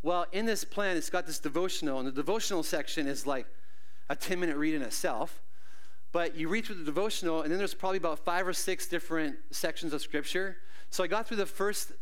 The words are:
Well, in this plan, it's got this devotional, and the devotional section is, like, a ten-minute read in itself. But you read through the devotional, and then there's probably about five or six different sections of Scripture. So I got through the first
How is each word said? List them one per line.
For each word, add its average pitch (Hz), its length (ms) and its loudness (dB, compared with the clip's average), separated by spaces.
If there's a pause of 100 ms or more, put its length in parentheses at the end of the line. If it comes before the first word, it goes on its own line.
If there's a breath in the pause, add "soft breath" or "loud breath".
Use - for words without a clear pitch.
Well, 175 300 2
in 202 140 0
this 202 180 2
plan, 190 340 0
it's 156 120 0
got 170 180 0
this 151 120 -2
devotional, 156 600 0
and 131 80 0
the 135 40 0
devotional 165 520 0
section 151 440 0
is, 135 200 0
like, 135 200 0 (600 soft breath)
a 143 60 0
ten-minute 180 400 0
read 156 200 2
in 143 60 0
itself. 127 600 0 (720 loud breath)
But 170 260 0
you 160 100 0
read 220 180 2
through 220 100 -2
the 165 100 -2
devotional, 165 560 2
and 151 100 0
then 180 60 2
there's 196 160 0
probably 190 240 0
about 160 220 0
five 180 280 0
or 185 60 0
six - 340 0
different 160 480 0 (160)
sections 165 400 0
of 143 100 0
Scripture. 185 560 0 (320 loud breath)
So - 140 0
I 175 40 2
got 214 200 0
through 226 100 0
the 196 80 2
first - 460 0 (100)